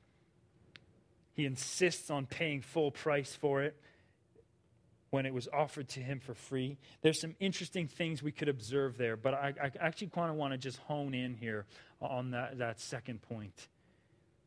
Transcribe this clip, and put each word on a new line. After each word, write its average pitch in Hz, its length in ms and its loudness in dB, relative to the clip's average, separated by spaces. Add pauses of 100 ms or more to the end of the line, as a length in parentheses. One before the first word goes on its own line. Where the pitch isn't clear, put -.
(1300)
He 147 120 2
insists 165 640 2
on 139 160 0
paying 147 360 -2
full 147 300 4
price 143 440 2
for 139 260 4
it 147 140 0 (1400)
when 135 140 2
it 135 80 -2
was 123 200 -4
offered 143 360 0
to 135 100 -8
him 131 200 -4
for 123 140 -8
free. 135 440 -2 (240)
There's 156 200 6
some 165 180 -6
interesting 180 480 0
things 160 360 0
we 147 80 0
could 151 180 0
observe 131 480 2
there, 117 180 2
but 131 180 4
I, 139 280 2
I 135 180 2
actually 170 280 0
kinda 165 260 0
wanna 139 240 0
just 131 220 -6
hone 143 340 -2
in 127 220 -2
here 110 300 -2 (360)
on 127 300 -2
that, 123 260 -2
that 117 220 -2
second 120 420 -6
point, 104 460 -10 (800)